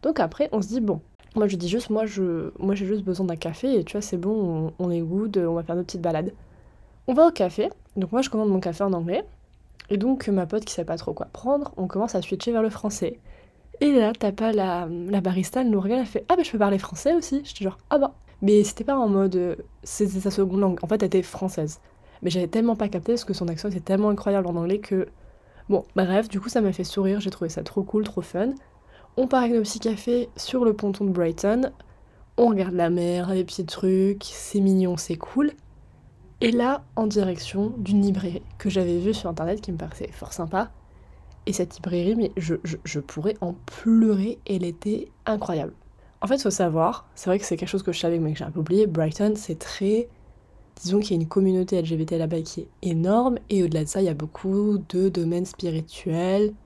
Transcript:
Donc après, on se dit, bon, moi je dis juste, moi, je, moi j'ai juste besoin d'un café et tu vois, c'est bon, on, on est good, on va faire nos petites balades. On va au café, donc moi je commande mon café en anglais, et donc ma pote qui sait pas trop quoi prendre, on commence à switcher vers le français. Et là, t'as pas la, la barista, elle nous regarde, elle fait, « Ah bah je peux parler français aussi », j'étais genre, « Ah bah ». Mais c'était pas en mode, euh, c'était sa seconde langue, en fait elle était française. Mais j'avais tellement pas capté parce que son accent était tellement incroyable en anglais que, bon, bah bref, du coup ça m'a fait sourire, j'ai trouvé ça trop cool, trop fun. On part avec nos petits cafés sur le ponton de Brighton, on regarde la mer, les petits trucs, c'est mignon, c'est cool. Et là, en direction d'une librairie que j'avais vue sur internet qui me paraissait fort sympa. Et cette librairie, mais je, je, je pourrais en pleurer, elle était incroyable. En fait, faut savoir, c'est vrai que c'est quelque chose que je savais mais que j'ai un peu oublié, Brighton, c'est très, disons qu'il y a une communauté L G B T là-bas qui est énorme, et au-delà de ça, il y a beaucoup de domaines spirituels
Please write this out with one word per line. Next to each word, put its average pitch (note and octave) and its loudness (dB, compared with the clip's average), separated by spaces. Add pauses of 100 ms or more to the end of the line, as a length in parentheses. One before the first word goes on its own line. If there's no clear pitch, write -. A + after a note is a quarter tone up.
Donc D#4 0
après, A3+ 0
on G#3+ 0
se F#3+ -4
dit, A#3 -2
bon, F#3+ 0 (360)
moi G#3+ 4
je F#3+ 0
dis F3 -2
juste, A#3 -2
moi, A3 0
je, F#3 -2
moi G3 0
j'ai G3 -4
juste G3+ -2
besoin F#3 -2
d'un E3+ -2
café G3 0
et D#3+ -2
tu - -10
vois, G#3 -4
c'est G3+ -6
bon, E3+ -2
on, F3+ -2
on F3 0
est E3+ 0
good, G3+ -2
on E3+ 2
va E3+ -2
faire E3+ -4
nos F3+ -2
petites F3 -8
balades. E3+ -2 (760)
On C4 0
va D#4 8
au E4 6
café, G#3 0 (260)
donc F#3 -2
moi A#3+ 2
je C4+ -2
commande G#3+ 0
mon F#3 4
café F3 -2
en G3 2
anglais, F3 -2 (680)
et G#3 2
donc B3+ 0
ma F#3+ 2
pote G#3+ -4
qui - -10
sait E3+ -4
pas E3 -4
trop - -6
quoi - -8
prendre, C#4+ -2
on F#3 -2
commence G#3 -2
à F3+ 0
switcher G3 -4
vers A3+ 2
le A3 2
français. G#3 -4 (600)
Et D4 6
là, A3+ 6
t'as G3+ 0
pas A3 0
la, F3+ 0
la F3 -2
barista, F#3 0
elle B3 2
nous G#3 4
regarde, A3+ 0
elle A3 -2
fait, « - -4
Ah F4+ 6
bah F4 2
je - -2
peux A3+ -2
parler G3+ 4
français A3+ 0
aussi », D4 -2
j'étais - -10
genre, « F#3+ -4 (120)
Ah D4+ 4
bah ». C4+ 2 (280)
Mais G#3 8
c'était G#3 -4
pas C#4 2
en A#3 2
mode, G3 4
euh, F3+ 0 (280)
c'était F#3+ -2
sa G3 0
seconde F#3+ 2
langue, F#3 2
en E3+ -6
fait G#3+ 2
elle F#3+ 2
était F#3 2
française. E3 -6 (400)
Mais F#3 -2
j'avais F3 0
tellement A3 2
pas G#3+ -2
capté G3 -2
parce A#3 0
que G3+ -2
son E3+ -2
accent E3 -4
était F3+ -4
tellement G3 2
incroyable G3+ 0
en F3 -2
anglais F3 0
que, G3 -2 (580)
bon, G3 2 (140)
bah F#3+ 4
bref, G3+ 2
du G3 -2
coup G3 -8
ça A#3+ 2
m'a G3+ 4
fait F3+ -4
sourire, G3 0
j'ai F#3+ -4
trouvé E3 -4
ça D#3+ -6
trop G3 -2
cool, G#3+ 0
trop G3 -6
fun. G#3 -2 (680)
On B3+ 2
part B3+ 4
avec A#3+ 2
nos A3+ 4
petits G#3+ -4
cafés A#3+ 0
sur B3+ -2
le A3+ 6
ponton G3+ -2
de G3 2
Brighton, F#3 2 (680)
on A#3+ 6
regarde F#3 2
la E3+ 4
mer, F3 0
les F#3 2
petits F#3 -6
trucs, F#3+ 2
c'est - -4
mignon, F#3 4
c'est E3 -6
cool. D4 0 (880)
Et A#3 4
là, A#3+ 0 (100)
en A3 0
direction G3+ -2
d'une G3+ 2
librairie F#3+ 0 (140)
que G3+ -2
j'avais F3+ 2
vue G3+ 2
sur G#3+ -4
internet E3+ -2
qui G3+ -8
me D#3+ -4
paraissait - -10
fort - -14
sympa. F#3 -4 (720)
Et G3+ -2
cette F3+ -2
librairie, F3 0
mais A3+ 0
je, E3 -2
je, D#3+ -6
je D3+ -6
pourrais E3 -4
en F3+ -4 (100)
pleurer, A3+ 4
elle F#3+ -2
était G#3 -4 (160)
incroyable. G#3 -2 (480)
En G3 -4
fait, C4+ 2
faut G3+ 2
savoir, E3+ 0
c'est - -6
vrai F#3+ 4
que G3 -6
c'est E3+ -2
quelque F#3 -6
chose G3 -2
que F3+ -2
je - -4
savais E3+ 0
mais D#3 0
que - -6
j'ai C#3 -8
un D3+ -8
peu F3 -6
oublié, F#3 4
Brighton, E3 0
c'est E3+ -8
très, G#3+ -2 (680)
disons F#3+ 0
qu'il G#3 -2
y E3+ 2
a - 0
une D#3+ -2
communauté F#3 2
L E3 0
G D#3+ -2
B D#3+ -2
T E3 -2
là-bas E3 -2
qui E3 -10
est - -14 (140)
énorme, G3+ 2 (120)
et G3 4
au-delà D#3 0
de D3 -10
ça, - 0
il G3 4
y E3+ 2
a D#3 -2
beaucoup F#3+ 0 (100)
de F#3+ 2
domaines E3+ 0
spirituels F3+ -2 (120)